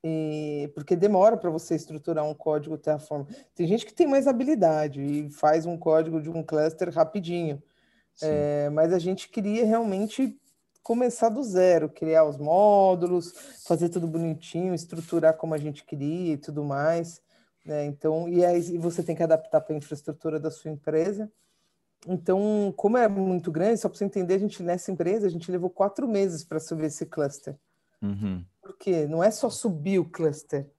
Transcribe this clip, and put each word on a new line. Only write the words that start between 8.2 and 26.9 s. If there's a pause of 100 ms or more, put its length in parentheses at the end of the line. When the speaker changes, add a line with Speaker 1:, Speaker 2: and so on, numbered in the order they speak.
Speaker 1:
É,
mas
a
gente
queria
realmente (440)
começar
do
zero,
criar
os
módulos, (320)
fazer
tudo
bonitinho,
estruturar
como
a
gente
queria
e
tudo
mais, (420)
né?
Então,
e
aí, (160)
e
você
tem
que
adaptar
pra
infraestrutura
da
sua
empresa. (760)
Então,
como
é
muito
grande,
só
pra
você
entender,
a
gente,
nessa
empresa,
a
gente
levou
quatro
meses
pra
subir
esse